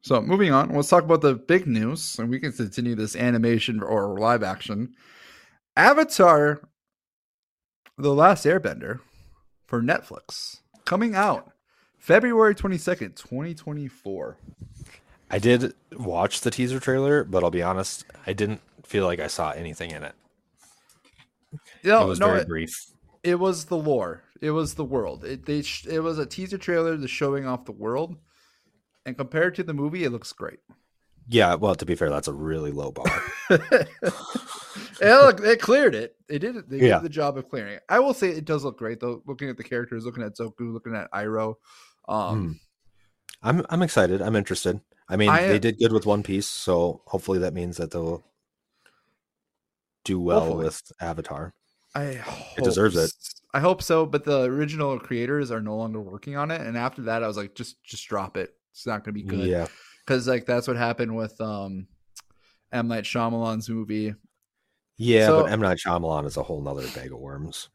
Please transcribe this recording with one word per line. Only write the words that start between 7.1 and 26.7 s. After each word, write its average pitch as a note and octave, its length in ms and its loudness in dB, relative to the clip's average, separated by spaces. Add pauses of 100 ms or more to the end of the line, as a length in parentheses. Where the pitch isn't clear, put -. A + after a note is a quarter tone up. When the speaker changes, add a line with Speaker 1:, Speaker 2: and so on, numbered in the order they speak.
Speaker 1:
The C#3 160 2
Last D#3+ 320 4
Airbender C#3 540 -2 (680)
for A#2+ 160 -4
Netflix, - 760 -6 (240)
coming A3 320 0
out F#3+ 360 0 (460)
February A3 560 4
twenty-second, F3+ 600 -4
twenty D#3 400 -10
twenty-four. C3 840 -10 (920)
Speaker 2:
I G2 80 0
did A#2+ 340 4 (200)
watch F#2 480 -2
the A#2 100 0
teaser B2+ 300 -4
trailer, C3+ 420 2
but F#2 200 0
I'll E2+ 60 2
be F2 140 -2
honest, F#2 400 -4 (240)
I F#2+ 60 -6
didn't G#2 280 -4 (240)
feel G2+ 200 -2
like F2 160 -2
I D2+ 60 -6
saw D#2 240 -4
anything E2 400 -10
in D2+ 120 -12
it. D2 120 -14 (1700)
Speaker 1:
No, G#3 200 6
Speaker 2:
It G3 40 4
was F2+ 120 -2
Speaker 1:
no, G2+ 80 4
Speaker 2:
very F#3+ 140 4
Speaker 1:
it, - 80 -4
Speaker 2:
brief. E2 360 -6 (380)
Speaker 1:
it F3 160 2
was F3 260 -2
the F3 120 -4
lore. B2 440 -2 (200)
It D3+ 100 -2
was D3+ 220 -2
the D#3 100 -6
world. A2 400 -4
It, B2+ 220 -10
they D3 160 -2
sh-, - 260 -10
it D#3+ 140 -2
was D#3+ 180 -4
a C#3 60 -2
teaser F#3 320 -10
trailer, E3 400 0